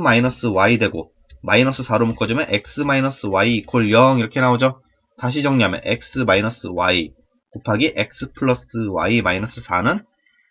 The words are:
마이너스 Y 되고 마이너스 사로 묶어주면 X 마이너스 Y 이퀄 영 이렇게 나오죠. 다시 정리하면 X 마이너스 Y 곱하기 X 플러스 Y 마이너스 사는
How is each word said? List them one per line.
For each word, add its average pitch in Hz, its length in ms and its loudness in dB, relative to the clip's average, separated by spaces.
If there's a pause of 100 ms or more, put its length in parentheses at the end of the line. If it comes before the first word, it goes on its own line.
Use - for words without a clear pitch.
마이너스 123 420 2
Y 104 320 2
되고 92 320 -4 (320)
마이너스 127 400 2
사로 113 240 0
묶어주면 113 480 -2
X 104 280 -6
마이너스 135 440 -2
Y 101 300 2
이퀄 110 340 0
영 127 300 6
이렇게 113 200 -2
나오죠. 127 440 0 (340)
다시 127 240 -4
정리하면 120 420 2
X 123 360 -4
마이너스 104 480 0
Y 90 460 -2 (380)
곱하기 120 460 -2
X - 360 -8
플러스 123 280 -2 (300)
Y 98 320 0
마이너스 95 380 -4
사는 113 420 -2 (480)